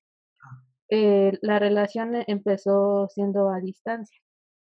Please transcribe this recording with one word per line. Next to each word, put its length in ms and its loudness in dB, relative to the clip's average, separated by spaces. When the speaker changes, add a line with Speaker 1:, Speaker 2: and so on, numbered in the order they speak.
Speaker 1:
Ah. 220 -20
Speaker 2:
Eh, 520 4
la 180 0
relación 560 0
e-, 100 -4
empezó 840 0
siendo 420 -2
a 100 -6
distancia. 580 -10